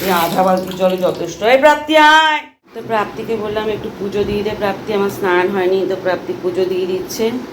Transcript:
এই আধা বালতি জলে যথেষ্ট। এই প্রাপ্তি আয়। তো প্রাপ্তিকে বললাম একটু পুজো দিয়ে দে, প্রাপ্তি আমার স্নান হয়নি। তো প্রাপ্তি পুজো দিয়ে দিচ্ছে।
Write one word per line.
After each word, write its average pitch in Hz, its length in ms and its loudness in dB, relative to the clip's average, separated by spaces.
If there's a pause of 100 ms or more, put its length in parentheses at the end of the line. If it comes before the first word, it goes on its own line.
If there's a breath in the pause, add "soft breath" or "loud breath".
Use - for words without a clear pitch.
এই 190 60 0
আধা 170 320 2
বালতি 185 340 0
জলে 185 200 2
যথেষ্ট। 170 460 -4
এই 240 160 4
প্রাপ্তি 302 380 4
আয়। 302 440 6 (340)
তো 226 120 -12
প্রাপ্তিকে 220 500 -4
বললাম 214 320 -4
একটু 202 300 -4
পুজো 196 260 -2
দিয়ে 208 180 -2
দে, 208 160 -2
প্রাপ্তি 202 340 -4
আমার 202 180 2
স্নান 185 380 0
হয়নি। 190 400 0
তো 190 140 -2
প্রাপ্তি 180 300 -2 (100)
পুজো 185 220 0
দিয়ে 185 220 -2
দিচ্ছে। 190 440 -2 (220)